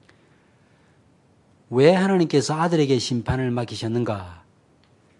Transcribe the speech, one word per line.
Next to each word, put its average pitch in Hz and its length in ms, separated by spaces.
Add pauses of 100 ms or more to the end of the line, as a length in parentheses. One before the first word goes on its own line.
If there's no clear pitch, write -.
(1700)
왜 135 220
하나님께서 180 600
아들에게 156 460
심판을 127 500
맡기셨는가? 110 920 (760)